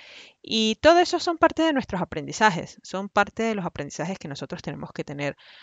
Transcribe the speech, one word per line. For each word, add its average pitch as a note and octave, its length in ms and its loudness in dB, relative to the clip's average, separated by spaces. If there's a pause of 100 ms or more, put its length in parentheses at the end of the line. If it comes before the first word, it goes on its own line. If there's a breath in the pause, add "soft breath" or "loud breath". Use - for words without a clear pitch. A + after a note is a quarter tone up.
(420 loud breath)
Y A3 340 0
todo E4+ 240 8
eso F4 200 2
son E4+ 180 -2
parte D#4+ 260 2
de D#4+ 100 4
nuestros G#3+ 280 -2
aprendizajes, D#3+ 840 -2
son G3 260 -8
parte G3+ 340 0
de A3+ 120 0
los F#3 100 -4
aprendizajes D#3 540 -6
que - 80 -12
nosotros - 340 -10
tenemos D3+ 300 -10
que D#3+ 120 -8
tener C#3+ 320 -6 (280 loud breath)